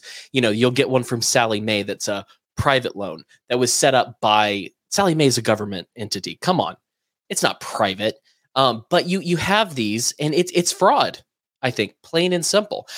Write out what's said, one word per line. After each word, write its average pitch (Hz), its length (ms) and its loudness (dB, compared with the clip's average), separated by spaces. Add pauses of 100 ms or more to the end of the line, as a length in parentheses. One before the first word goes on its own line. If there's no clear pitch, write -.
(320)
you 135 80 0
know, 117 100 4
you'll 117 220 2
get 127 180 2
one 127 140 2
from 120 180 -4
Sallie 110 380 0
Mae 107 240 -2
that's 98 240 -8
a 101 180 -6 (300)
private 131 400 0
loan 90 300 -10 (240)
that 123 100 0
was 123 140 2
set 139 200 4
up 120 280 0
by, 104 480 2 (220)
Sallie 190 220 2
Mae 156 120 4
is 123 120 2
a 117 40 -2
government 104 560 -2
entity. 95 420 -8
Come 175 220 0
on. - 160 -8 (500)
It's - 160 -4
not 98 160 -2
private. 107 600 -2 (360)
Um, 120 340 0
but 175 180 2
you, 185 120 0
you 170 160 -2
have 190 400 0
these, 110 460 -2
and 151 120 0
it's, 175 220 0
it's 175 160 0
fraud, 190 480 2 (420)
I 131 80 -2
think, 104 320 -4
plain 180 300 0
and 175 140 0
simple. - 420 -2 (100)